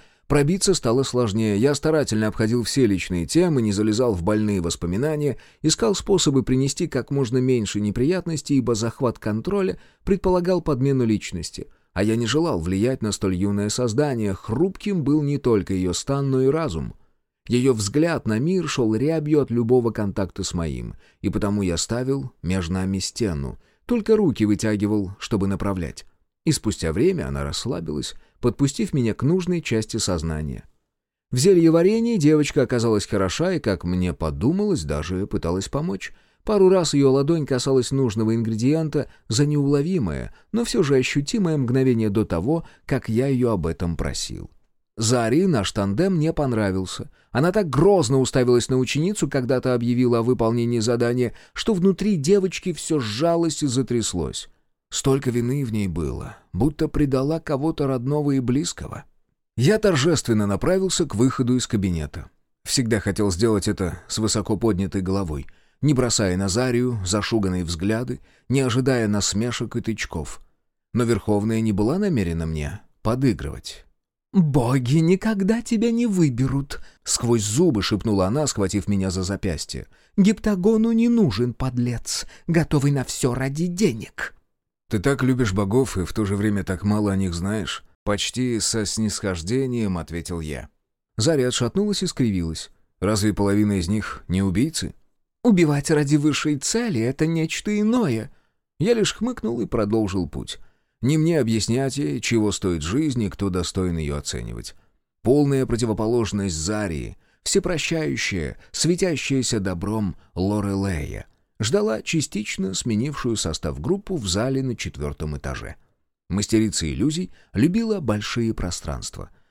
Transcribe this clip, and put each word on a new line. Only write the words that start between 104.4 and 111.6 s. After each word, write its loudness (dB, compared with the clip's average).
Полная 4
противоположность 0
Зарии, -6
всепрощающая, -2
светящаяся 0
добром -4
Лорелея, -2
ждала 0